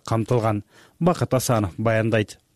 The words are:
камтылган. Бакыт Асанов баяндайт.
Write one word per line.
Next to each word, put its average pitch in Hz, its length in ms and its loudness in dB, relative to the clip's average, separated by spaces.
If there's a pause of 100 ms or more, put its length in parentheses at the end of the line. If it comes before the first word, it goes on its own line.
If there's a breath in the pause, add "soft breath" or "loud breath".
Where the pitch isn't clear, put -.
камтылган. 110 600 0 (340 soft breath)
Бакыт 170 340 0
Асанов 110 440 0
баяндайт. 110 640 0 (140)